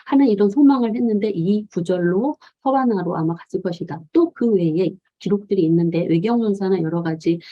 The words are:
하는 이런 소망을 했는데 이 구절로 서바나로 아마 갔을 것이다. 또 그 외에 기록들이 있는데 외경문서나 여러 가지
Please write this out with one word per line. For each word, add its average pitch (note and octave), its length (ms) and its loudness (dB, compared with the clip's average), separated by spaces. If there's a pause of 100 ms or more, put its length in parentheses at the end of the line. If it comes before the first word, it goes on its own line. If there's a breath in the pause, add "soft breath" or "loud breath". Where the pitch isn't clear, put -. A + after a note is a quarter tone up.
하는 C#4 220 2
이런 G3+ 240 2
소망을 C4 440 4
했는데 G#3+ 360 -2
이 G3+ 420 -2
구절로 F3+ 640 -2 (240 soft breath)
서바나로 A3+ 560 0
아마 D#3+ 160 -2
갔을 F#3 300 -10
것이다. E3+ 400 -8 (100)
또 E4 200 2
그 A#3 180 0
외에 E3+ 420 0 (280)
기록들이 G3+ 440 -2
있는데 E3+ 420 2
외경문서나 G3 720 0
여러 E3 220 -4
가지 E3 380 -2 (100)